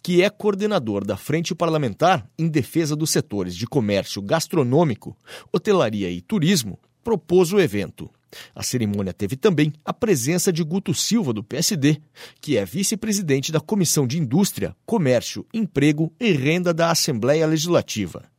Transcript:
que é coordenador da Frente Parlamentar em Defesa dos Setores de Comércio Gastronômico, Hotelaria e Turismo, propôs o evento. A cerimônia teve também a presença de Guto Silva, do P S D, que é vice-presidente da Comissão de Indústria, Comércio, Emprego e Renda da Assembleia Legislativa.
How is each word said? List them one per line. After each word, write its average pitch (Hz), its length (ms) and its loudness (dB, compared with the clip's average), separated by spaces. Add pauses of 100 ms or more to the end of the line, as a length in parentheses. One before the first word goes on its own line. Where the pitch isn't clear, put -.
que 175 180 4
é - 80 4
coordenador 190 720 -2
da 101 140 -4
Frente 160 380 -4
Parlamentar 156 680 2 (140)
em 160 100 0
Defesa 151 480 0
dos 151 140 -2
Setores 95 460 -2
de 104 100 -6
Comércio 104 560 0
Gastronômico, 143 960 0 (340)
Hotelaria 123 600 0
e 90 100 -6
Turismo, 143 560 0 (260)
propôs 185 480 2
o 208 80 4
evento. 101 480 -2 (460)
A - 80 -12
cerimônia 104 500 -2
teve 101 240 -6
também 156 380 2 (100)
a - 80 -8
presença 175 600 0
de 165 100 -2
Guto 175 300 -2
Silva, 185 400 0
do 101 100 -6
P 120 140 -8
S 170 180 0
D, 151 240 2 (400)
que 135 180 0
é 98 60 2
vice-presidente 196 880 -2
da 156 80 0
Comissão 165 460 0
de 131 140 -4
Indústria, 139 560 0 (100)
Comércio, 160 680 0
Emprego 156 680 0
e 233 120 2
Renda 165 400 0
da 165 200 2
Assembleia 151 560 2
Legislativa. 151 720 0 (180)